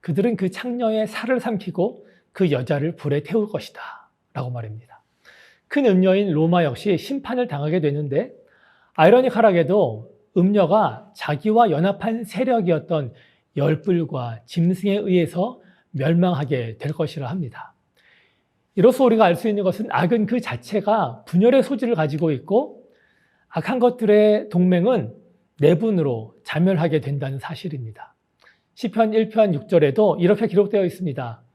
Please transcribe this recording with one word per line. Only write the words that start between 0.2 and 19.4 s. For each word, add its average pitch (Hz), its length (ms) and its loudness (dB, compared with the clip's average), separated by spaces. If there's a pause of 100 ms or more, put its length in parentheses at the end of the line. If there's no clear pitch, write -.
그 185 160 -4
창녀의 220 560 -4
살을 226 320 -4
삼키고 208 680 -4 (260)
그 180 200 0
여자를 143 440 -2
불에 147 280 -2
태울 208 240 -2
것이다." - 340 -10 (520)
라고 123 180 -8
말입니다. 110 500 -14 (680)
큰 285 200 -2
음녀인 190 440 4
로마 165 320 2
역시 160 340 -2
심판을 254 500 -6
당하게 156 340 -2
되는데, 147 500 -2 (600)
아이러니컬하게도 185 1200 4 (260)
음녀가 180 760 2
자기와 214 560 0
연합한 196 540 -2
세력이었던 175 880 -2 (440)
열 151 240 0
뿔과 139 640 -4
짐승에 190 520 -2
의해서 180 600 -2 (300)
멸망하게 139 880 -2
될 151 160 -8
것이라 147 340 -6
합니다. 147 460 -10 (1000)
이로써 247 280 4
우리가 220 220 6
알 170 100 4
수 226 140 -4